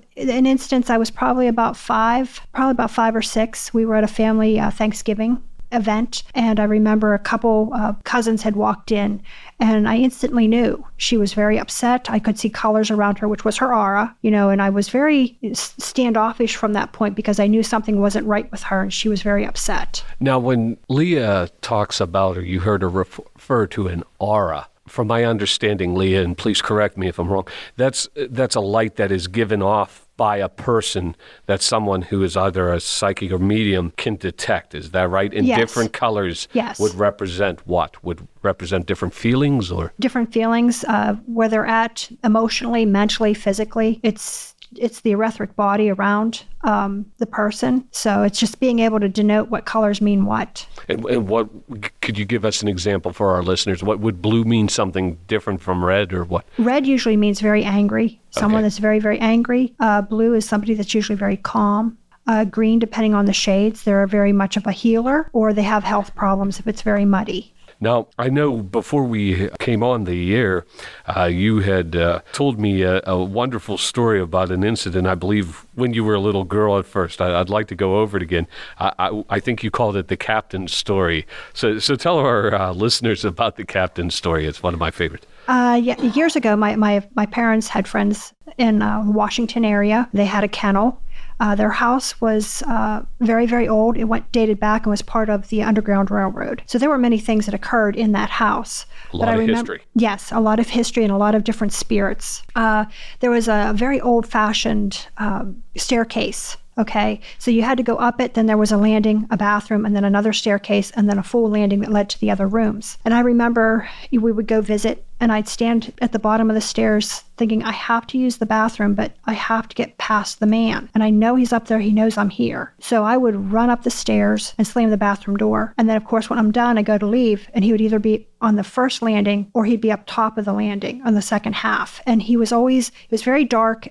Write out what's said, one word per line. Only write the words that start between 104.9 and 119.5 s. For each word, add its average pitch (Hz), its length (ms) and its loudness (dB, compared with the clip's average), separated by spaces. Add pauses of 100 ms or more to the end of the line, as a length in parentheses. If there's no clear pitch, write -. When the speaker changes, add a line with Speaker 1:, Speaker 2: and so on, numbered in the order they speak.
Speaker 1:
um, 208 420 -4 (160)
staircase. - 800 -2 (220)
Okay, 214 400 0 (200)
so - 100 -2
you 226 140 4
had 254 140 2
to 254 60 -2
go 226 140 0
up 240 240 0
it, 247 140 -4
then 226 100 4
there 214 120 4
was 214 140 2
a 208 60 4
landing, 214 540 4
a 220 60 0
bathroom, 208 480 0
and 208 100 2
then 202 80 2
another 202 300 2
staircase, 202 580 0
and 208 180 2
then 202 80 2
a 190 60 -2
full 233 260 0
landing 208 320 2
that 214 100 -4
led 208 180 2
to - 100 -8
the 214 100 0
other 196 180 0
rooms. 214 560 -2
And 226 120 2
I 240 60 4
remember 233 640 2 (240)
we 233 200 2
would 214 160 -2
go 220 140 2
visit, 208 420 -2 (160)
and 233 120 2
I'd 214 160 0
stand 233 440 0 (100)
at 247 100 0
the 220 80 -2
bottom 220 320 2
of - 20 0
the 214 80 2
stairs 214 640 0 (140)
thinking, 220 260 0
"I 254 80 -2
have 233 360 -2
to 262 120 -2
use 254 180 0
the 220 80 0
bathroom, 214 480 0
but 208 200 -2 (120)
I 226 80 -2
have 226 340 -2